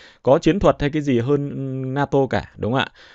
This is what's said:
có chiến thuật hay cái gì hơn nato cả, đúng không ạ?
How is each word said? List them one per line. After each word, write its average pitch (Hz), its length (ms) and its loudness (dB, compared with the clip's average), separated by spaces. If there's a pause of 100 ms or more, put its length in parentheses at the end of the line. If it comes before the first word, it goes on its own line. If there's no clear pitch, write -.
(220)
có 135 160 4
chiến 165 220 2
thuật 156 200 4
hay 143 100 0
cái 156 120 -4
gì 139 160 0
hơn 135 760 -4
nato 139 320 0
cả, 101 300 -4
đúng 104 160 -4
không 131 80 0
ạ? - 80 -2 (260)